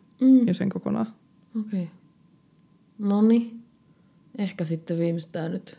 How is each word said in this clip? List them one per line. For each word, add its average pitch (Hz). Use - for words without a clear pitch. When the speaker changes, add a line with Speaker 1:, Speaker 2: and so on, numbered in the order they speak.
Speaker 1:
Mm. 254
Speaker 2:
jos 180
en 196
kokonaan. -
Speaker 1:
Okei. 196
Noniin. 220
Ehkä 185
sitten 165
viimeistään 170
nyt -